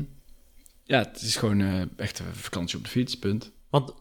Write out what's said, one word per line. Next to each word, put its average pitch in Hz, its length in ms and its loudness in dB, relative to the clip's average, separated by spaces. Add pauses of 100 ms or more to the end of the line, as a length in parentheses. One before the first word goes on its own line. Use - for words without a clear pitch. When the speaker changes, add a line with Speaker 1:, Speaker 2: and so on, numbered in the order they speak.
(840)
Speaker 1:
ja, 135 160 4
het - 220 -2
is 110 140 0
gewoon, 101 260 4
eh, 95 200 2 (160)
echt - 220 -4
een 90 140 -8
vakantie - 440 -4
op - 60 -8
de - 60 -10
fiets, 123 260 0
punt. 104 360 -2 (180)
Speaker 2:
Want 143 320 2